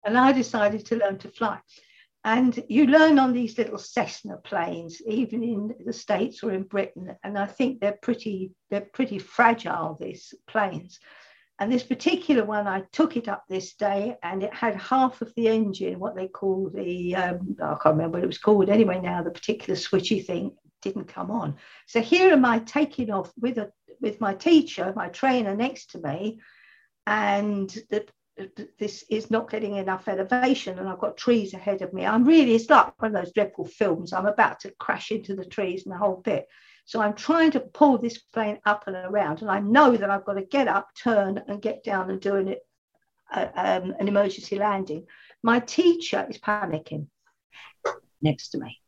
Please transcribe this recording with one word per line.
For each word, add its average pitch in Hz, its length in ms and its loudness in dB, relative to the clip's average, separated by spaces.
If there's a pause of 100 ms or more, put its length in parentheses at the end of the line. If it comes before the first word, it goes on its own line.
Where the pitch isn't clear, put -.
And 233 80 4
I 262 140 8
decided 214 560 0
to 233 80 0
learn 196 240 -2
to 196 100 -18
fly. - 300 -4 (640)
And 240 460 2
you 262 180 6
learn 311 320 8
on 254 140 4
these 240 240 -2
little 214 200 -2
Cessna - 600 -6
planes, 170 720 -6
even 226 360 -2
in 214 320 -4 (100)
the - 80 -6
States - 500 -4
or 220 80 -2
in 190 120 -4
Britain. 185 600 -8
And 202 140 -8
I 202 80 -2
think 262 340 -4
they're 202 220 -2
pretty, 190 500 -6 (180)
they're 202 120 -4
pretty 208 380 -6
fragile, 170 800 0
these - 340 -14 (140)
planes. 180 520 -6 (600)
And 208 120 -2
this 247 120 2
particular 285 640 0
one, 208 220 -4
I 190 240 -4
took 311 260 0
it 226 100 -6
up 196 220 -8
this 185 240 -8
day 202 480 -2
and 190 220 -6
it 214 100 -6
had 220 220 -2
half 262 480 0
of 226 120 -14
the 233 120 0
engine, 190 520 0
what 185 160 -8
they 185 120 -8
call 190 440 -4
the, 180 440 -6
um, 180 440 -4
I 156 100 -4 (120)
can't 156 140 6
remember 165 240 0
what 180 40 0
it - 40 -2
was 160 100 -6
called 202 320 4
anyway 196 320 4
now, 180 220 -4
the 170 80 -6
particular - 440 -6
switchy 190 480 -2
thing 175 320 -6 (280)
didn't 190 240 -8
come 180 240 -10
on. 165 240 -6 (320)
So - 120 -2
here 359 320 6
am 262 140 6
I 233 140 2
taking 262 500 -2
off 196 220 -4 (100)
with 247 160 -2
a, 208 140 -8 (280)
with 214 220 -4
my 196 140 -2
teacher, 202 600 2
my 180 140 -6
trainer 240 460 0
next 254 360 -6
to 180 80 -16
me, 175 420 -6 (680)
and 202 600 0 (200)
the, 208 160 -2 (500)
th-, - 220 -16
this - 320 -8
is 220 220 -4
not 226 180 -2
getting 208 280 -4
enough 185 300 -4
elevation 202 680 0
and 190 100 -8
I've 185 120 -8
got - 180 -4
trees 214 380 0
ahead 196 260 -4
of 175 100 -8
me. 185 140 -6
I'm 220 200 4
really, 285 280 8
it's 226 160 2
like - 320 6
one 220 140 -2
of 180 80 -2
those - 100 -10
dreadful 202 320 -2
films. 170 480 -2
I'm 190 140 0
about 208 320 2
to - 200 -14
crash - 320 -6
into 196 240 -6
the 190 100 -10
trees 185 420 -6
and 190 80 -10
the - 20 -10
whole 185 260 -2
bit. - 220 -2 (400)
So 226 160 -4
I'm 208 140 0
trying 320 360 4
to 262 80 0
pull 277 380 4
this 233 200 -4
plane 208 480 -6
up 208 220 0
and 196 80 -8
around, 185 460 -2
and 214 100 -4
I 196 80 0
know 240 380 6
that 196 120 -2
I've 196 140 -2
got 202 120 -6
to 196 100 -6
get 254 240 0
up, 196 260 -2
turn, 202 540 0
and 202 120 -8
get - 220 -6
down 190 260 -4
and 190 120 -6
do 196 140 -2
an, 190 200 -2 (720)
uh, - 260 -4
um, 185 440 -2
an 196 80 -2
emergency 202 500 0
landing. 190 480 -4 (380)
My 233 160 4
teacher 330 680 2
is - 80 -12
panicking 160 680 -6 (1120)
next 151 280 0
to - 100 -8
me. 120 180 -12 (100)